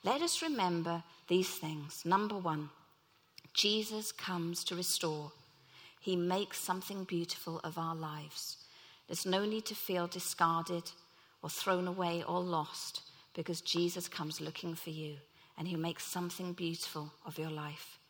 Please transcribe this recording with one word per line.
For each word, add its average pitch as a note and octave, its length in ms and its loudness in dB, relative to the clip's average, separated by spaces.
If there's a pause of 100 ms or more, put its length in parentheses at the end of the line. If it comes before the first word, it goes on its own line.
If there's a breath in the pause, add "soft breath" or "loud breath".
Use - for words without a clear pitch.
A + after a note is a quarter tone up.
let B3+ 180 4
us E4+ 220 2
remember F3 600 2 (240 loud breath)
these F3+ 220 6
things. D3+ 560 -6
Number G3+ 320 4
one, D#3 320 -2 (840)
Jesus G#3+ 580 2
comes F3 540 -2
to F3+ 100 -2
restore. D#3 560 0 (680 loud breath)
He F#3 160 2
makes F3+ 440 2
something F#3+ 460 -2
beautiful E3+ 560 -2
of E3 180 -4
our E3 160 0
lives. D3+ 600 -6 (500 loud breath)
There's E3+ 180 -2
no F#3+ 200 4
need G#3+ 200 0
to G#3+ 100 -4
feel F3+ 300 0
discarded E3+ 840 2 (500 loud breath)
or E3 80 -6
thrown F3+ 380 4
away F3 340 2
or F3 200 0
lost, E3+ 600 -2 (320 loud breath)
because E3 280 -4
Jesus F3 480 2
comes D#3 320 -4
looking D#3+ 340 -4
for - 140 -10
you, D#3 280 -6 (380 loud breath)
and D#3+ 140 -4
he'll E3 100 0
make E3 220 0
something F3+ 500 -4
beautiful E3 640 -4 (100)
of D3+ 140 -8
your D#3+ 120 -2
life. D3+ 480 -8 (120)